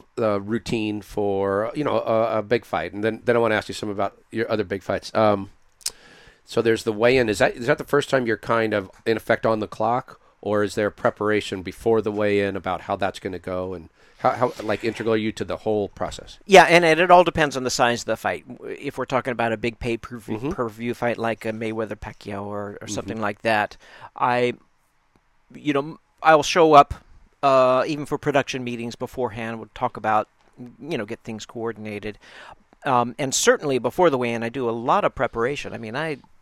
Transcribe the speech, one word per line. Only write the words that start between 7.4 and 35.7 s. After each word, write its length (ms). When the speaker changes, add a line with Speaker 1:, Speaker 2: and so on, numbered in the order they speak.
Speaker 1:
is 100
that 120
the 60
first 260
time 160
you're 100
kind 380
of, 160
in 100
effect, 300
on 140
the 80
clock, 520
or 200
is 120
there 160
preparation 720
before 400
the 100
weigh-in 440
about 260
how 140
that's 240
gonna 180
go? 360
And 140
how, 100
how, 220
like, 220
integral 300
are 20
you 160
to 120
the 140
whole 300
process? 580
Speaker 2:
Yeah, 180
and, 200
and 160
it 100
all 140
depends 320
on 80
the 60
size 320
of 40
the 120
fight. 280
W-, 320
if 200
we're 80
talking 260
about 200
a 40
big 220
pay-per-view 580
Speaker 1:
Mm-hmm. 140
Speaker 2:
per-view 440
fight 220
like 300
a 60
Mayweather-Pacquiao 920
or, 380
or 40
something 300
Speaker 1:
Mm-hmm. 60
Speaker 2:
like 200
that, 340
I, 400
you 180
know, 80
m-, 180
I'll 200
show 320
up, 200
uh, 440
even 200
for 120
production 440
meetings 320
beforehand. 640
We'll 160
talk 220
about, 320
you 200
know, 80
get 140
things 260
coordinated. 720
Um, 340
and 160
certainly 440
before 320
the 80
weigh-in, 240
I 80
do 180
a 40
lot 320
of 100
preparation. 580